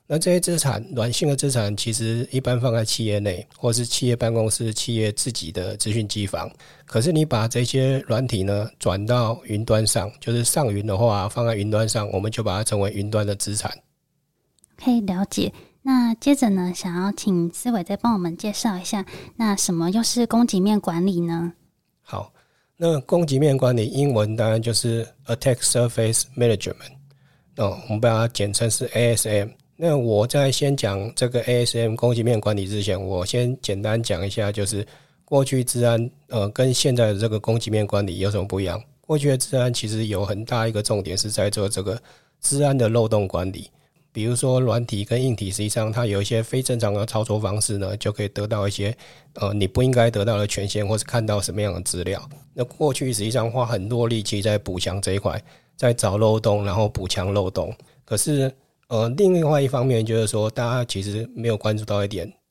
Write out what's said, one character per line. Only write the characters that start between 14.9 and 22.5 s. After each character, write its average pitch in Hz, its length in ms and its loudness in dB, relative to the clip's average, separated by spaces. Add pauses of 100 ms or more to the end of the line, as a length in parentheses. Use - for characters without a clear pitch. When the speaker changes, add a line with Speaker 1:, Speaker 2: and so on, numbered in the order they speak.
Speaker 2:
了 190 240 -2
解。 - 280 -2 (300)
那 247 320 2
接 277 200 4
着 240 140 2
呢， 180 260 0
想 175 200 -6
要 196 160 0
请 175 420 0
思 - 180 -4
伟 190 120 0
再 196 120 -4
帮 233 180 2
我 208 40 2
们 175 180 -4
介 208 160 -6
绍 202 280 -2
一 185 40 -10
下， 196 220 -4 (300)
那 214 200 0
什 190 160 0
么 170 200 0
又 226 100 2
是 233 240 2
供 233 180 4
给 208 160 2
面 202 200 4
管 175 260 0
理 185 140 2
呢？ 170 340 -2 (480)
Speaker 1:
好， - 320 -12 (440)